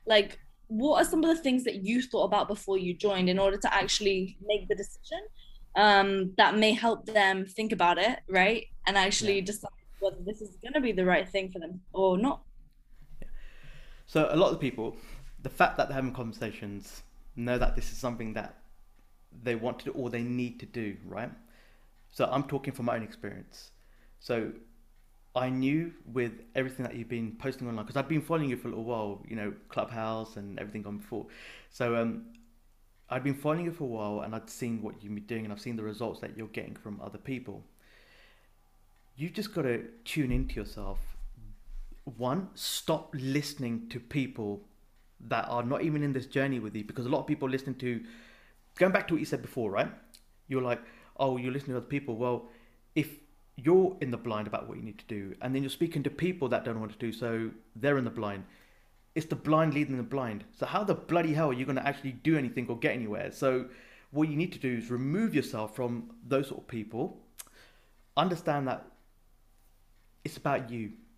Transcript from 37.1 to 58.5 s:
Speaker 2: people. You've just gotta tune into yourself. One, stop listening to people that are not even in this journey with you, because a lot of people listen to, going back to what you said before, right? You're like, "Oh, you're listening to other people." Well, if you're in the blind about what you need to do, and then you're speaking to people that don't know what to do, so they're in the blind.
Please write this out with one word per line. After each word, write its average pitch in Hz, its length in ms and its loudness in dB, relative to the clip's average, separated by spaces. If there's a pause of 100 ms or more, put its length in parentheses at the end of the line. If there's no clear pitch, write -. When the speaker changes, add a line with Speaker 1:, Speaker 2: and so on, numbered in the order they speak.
Speaker 2:
people. 104 460 -10 (1500)
You've 156 180 -6
just 208 200 -6
gotta 131 300 0 (220)
tune 139 260 0
into 127 240 2
yourself. - 640 -4 (880)
One, 127 500 -2
stop - 640 -4
listening 131 720 -2
to 123 100 -8
people 107 680 -4 (540)
that 113 280 -2
are 120 140 0
not 127 200 0
even 151 200 0
in 143 100 0
this 131 140 -2
journey 135 320 0
with 107 160 -6
you, 107 80 -6
because 117 220 -6
a 123 40 -4
lot 143 120 2
of - 60 -8
people 143 220 0
listen 131 260 -2
to, 120 280 -4 (720)
going 262 160 6
back 196 160 2
to - 80 2
what - 40 0
you - 60 0
said 131 160 -2
before, 117 300 -4
right? 120 200 0 (560)
You're 131 140 0
like, 120 200 -2 (360)
"Oh, 131 200 2
you're 123 140 -2
listening 139 220 -6
to 127 40 -2
other 117 100 -6
people." 139 300 -4
Well, 120 320 -2 (460)
if - 240 0 (360)
you're 185 460 6
in 135 80 -2
the 120 80 -2
blind 110 300 -4
about - 200 -4
what - 100 -10
you 113 60 -10
need 107 140 -12
to - 80 -20
do, 101 360 -8
and 127 120 -2
then 135 80 0
you're 135 80 -2
speaking 160 340 0
to 143 60 0
people 165 400 0
that 113 160 0
don't 117 100 -2
know 113 60 -4
what 110 100 -6
to - 60 -18
do, 117 140 -4
so 113 400 -4 (240)
they're 139 240 2
in 127 40 0
the 120 60 -2
blind. 104 340 -4 (720)